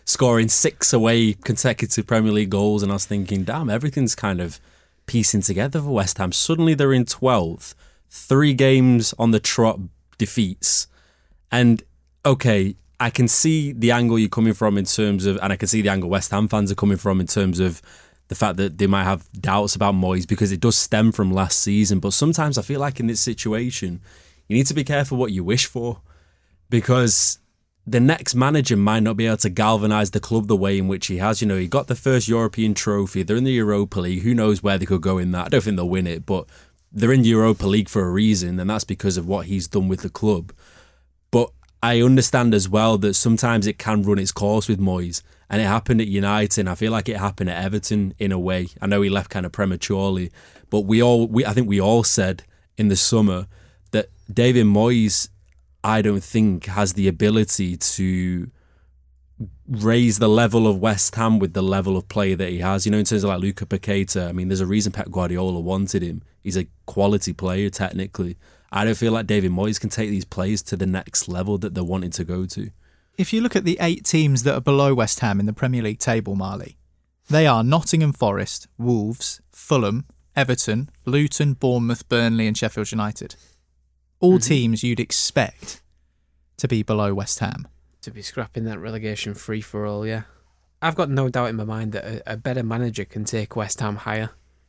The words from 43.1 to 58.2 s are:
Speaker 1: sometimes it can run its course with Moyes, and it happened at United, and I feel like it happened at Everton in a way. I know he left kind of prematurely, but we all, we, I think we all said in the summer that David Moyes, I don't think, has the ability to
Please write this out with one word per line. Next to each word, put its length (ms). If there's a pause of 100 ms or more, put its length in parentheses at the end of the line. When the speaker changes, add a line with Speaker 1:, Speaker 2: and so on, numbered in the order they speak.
Speaker 1:
sometimes 520
it 120
can 240
run 160
its 120
course 380
with 100
Moyes, 440 (280)
and 100
it 40
happened 360
at 60
United, 540
and 80
I 80
feel 160
like 160
it 80
happened 340
at 140
Everton 540
in 120
a 80
way. 300 (120)
I 60
know 160
he 80
left 200
kind 140
of 80
prematurely, 800 (400)
but 120
we 200
all, 240
we, 180
I 80
think 160
we 120
all 240
said 400 (320)
in 120
the 80
summer 520 (420)
that 180 (240)
David 340
Moyes, 640 (560)
I 180
don't 200
think, 440
has 260
the 160
ability 680
to 760 (1160)